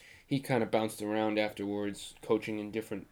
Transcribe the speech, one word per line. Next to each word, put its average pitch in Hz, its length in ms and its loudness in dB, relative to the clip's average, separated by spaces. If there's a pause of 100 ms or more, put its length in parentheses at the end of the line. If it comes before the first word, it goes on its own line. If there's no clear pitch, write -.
(260)
he - 140 0
kinda 120 260 4
bounced 110 360 0
around 107 380 2
afterwards, 101 800 -2
coaching 107 380 2
in 104 120 -6
different 107 400 -6